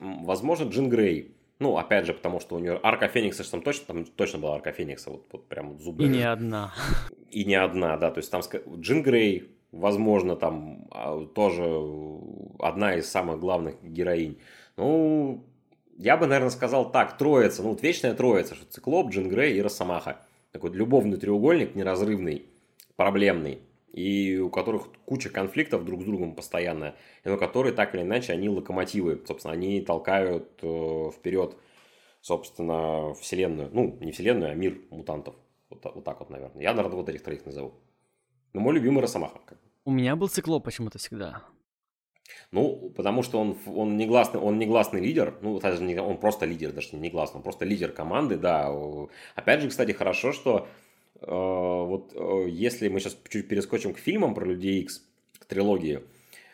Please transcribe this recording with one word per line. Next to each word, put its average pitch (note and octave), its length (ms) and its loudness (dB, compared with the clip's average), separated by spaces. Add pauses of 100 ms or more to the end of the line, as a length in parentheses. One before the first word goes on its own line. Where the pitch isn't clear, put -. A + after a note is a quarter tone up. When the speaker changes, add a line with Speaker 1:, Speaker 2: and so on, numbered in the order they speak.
Speaker 1:
м, F2+ 240 -10
возможно, B2 440 0
Джин B2+ 200 0
Грей. G2+ 460 2 (240)
Ну, B2+ 180 2
опять F2 300 2
же, E2+ 60 0
потому F2 260 -4
что - 160 -10
у E2+ 40 -4
нее F2 240 -2
арка G#2 240 2
Феникса, G#2+ 360 -2
что - 100 -10
там F2 100 -6
точно, C#3+ 240 -4
там E2+ 180 -6
точно - 340 -2
была D2+ 160 -2
арка D2+ 160 -6
Феникса, C#2+ 400 -8
вот, C#2+ 200 -16
вот - 180 -16
прям D2 240 -10
вот D2 80 -18
зубная. E2+ 260 0
Speaker 2:
И - 20 4
не B2+ 140 2
одна. A2+ 500 -2 (580)
Speaker 1:
И G2+ 140 -2
не G2 100 4
одна, F2+ 420 4
да, D#2 140 2
то D#2+ 80 -8
есть D2+ 100 -6
там F2+ 120 -2
ска-, - 200 -6 (180)
Джин A#2+ 240 2
Грей, A2+ 520 4 (160)
возможно, G2+ 640 4
там, D#2 560 -4
а, D2+ 360 -6
тоже F2+ 360 2 (960)
одна F#2 360 2
из D#2+ 140 -2
самых E2+ 300 -2
главных F2 440 -2
героинь. E2 540 -2 (380)
Ну, D3+ 720 2 (520)
я A#2+ 200 6
бы, E3 100 4
наверное, C3+ 220 4
сказал B2 420 2
так, B2 260 4
троица, B2+ 460 6
ну, G#2+ 60 0
вот G#2+ 140 -4
вечная C#3+ 320 2
троица, G2+ 400 4
что - 100 -20
Циклоп, D3 460 0
Джин F#2+ 180 0
Грей B2 280 2
и - 40 4
Росомаха. F2+ 640 -4 (260)
Такой F2 200 -6
любовный G#2+ 460 4
треугольник G#2+ 580 2
неразрывный, F#2+ 720 0 (500)
проблемный, F#2+ 640 2 (340)
и F#2+ 440 0
у F#2 120 0
которых G2+ 380 -2 (180)
куча C3 240 -4
конфликтов G2 560 -2
друг F2+ 160 -6
с F#2 40 -10
другом F2+ 300 -2
постоянно, D#2+ 600 -4 (280)
и F#2 60 -4
на G2 80 0
которые A#2+ 360 0
так G#2 220 0
или F2+ 60 -2
иначе A2 320 -2
они F#2+ 160 0
локомотивы, F#2 760 -2
собственно, - 280 -8
они F#2+ 280 -2
толкают, F2 680 0 (120)
э, D#2+ 540 -2
вперед, F2+ 400 -2 (640)
собственно, D#2+ 920 -2
вселенную, D#2+ 580 -4
ну, A2 300 0
не D#2+ 100 -8
вселенную, F2+ 400 0
а - 40 -6
мир F2+ 220 -2 (120)
мутантов. D2+ 460 -10 (340)
Вот - 120 -20
та-, - 100 -10
вот - 120 -16
так - 160 -10
вот, - 100 -18
наверное. C2+ 320 -14
Я, F#2 120 2
наверное, F#2+ 240 -2
вот E2+ 100 -6
этих - 160 -8
троих D#2+ 220 -10
назову. C#2 300 -12 (800)
Но G2 60 -4
мой B2 160 4
любимый C#3 260 4
Росомаха, F#2+ 440 -4
как - 120 -20
бы. - 60 -20 (220)
Speaker 2:
У C3+ 60 -2
меня C3 260 2
был F#3+ 100 0
Циклоп E3 380 -2
почему-то A#2 340 -8
всегда. G2+ 440 -10 (1080)
Speaker 1:
Ну, G#2+ 440 0
потому A#2 280 2
что A#2 160 -2
он G#2+ 120 0
ф-, - 180 -10
он G#2 280 -2
негласный, A2+ 440 4
он G#2 180 2
негласный A2 420 4
лидер, C3+ 400 0
ну, G2+ 180 -4
даже F#2 240 0
не, F2+ 180 -2
он F#2+ 160 -2
просто G#2 280 0
лидер, D#2+ 280 -4
даже D2 200 -8
не D2+ 60 -10
негласный, D#2+ 380 -4
он C#2 60 -14
просто - 220 -8
лидер F#2 280 0
команды, G#2 440 0
да. D#2 340 2
О, D2 380 -6 (260)
опять D3 260 4
же, C#3+ 80 -2
кстати, A2 240 0
хорошо, G#2 400 0
что, A#2+ 340 0 (540)
э, - 40 -14
вот, F2+ 880 -2
э, F2+ 360 0
если G#2+ 400 -2
мы F#2+ 100 -2
щас F#2+ 180 -6 (120)
чуть G#2 180 -6
перескочим G2+ 460 -2
к - 40 -16
фильмам E3 380 0
про F2+ 100 -4
Людей F#2 360 0
Икс, - 200 -10 (380)
к - 60 -20
трилогии, F2+ 560 0 (520)